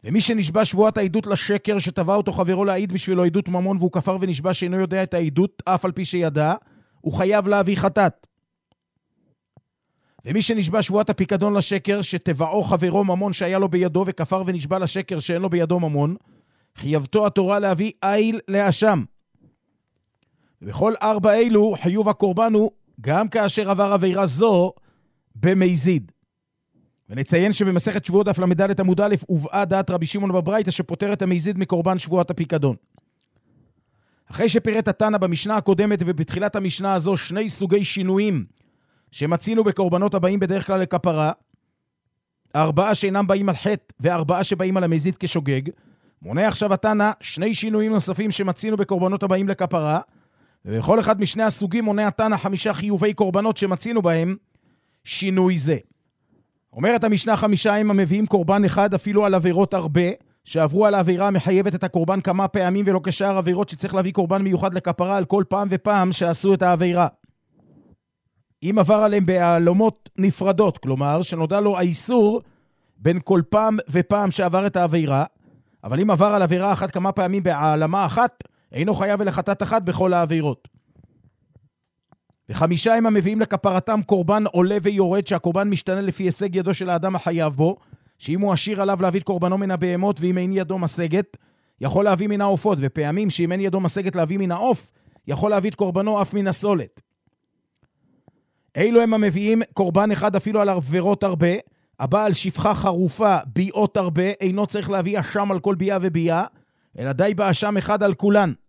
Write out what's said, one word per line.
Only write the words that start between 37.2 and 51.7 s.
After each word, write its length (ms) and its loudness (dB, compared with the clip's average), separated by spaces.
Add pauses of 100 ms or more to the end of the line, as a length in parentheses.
סוגי 360 0
שינויים 600 -2 (680)
שמצינו 520 -2
בקורבנות 500 0
הבאים 260 0
בדרך 280 -2
כלל 120 -2
לכפרה, 520 0 (1200)
ארבעה 400 2
שאינם 320 0
באים 220 2
על 60 -2
חטא 440 -4
וארבעה 440 0
שבאים 340 -2
על 60 0
המזיד 360 0
כשוגג, 420 -2 (600)
מונה 260 -2
עכשיו 260 0
התנא 380 2 (100)
שני 320 -4
שינויים 380 -2
נוספים 400 -2
שמצינו 460 -2
בקורבנות 460 -2
הבאים 260 0
לכפרה, 500 -2 (680)
ובכל 340 2
אחד 220 0
משני 220 -2
הסוגים 400 -2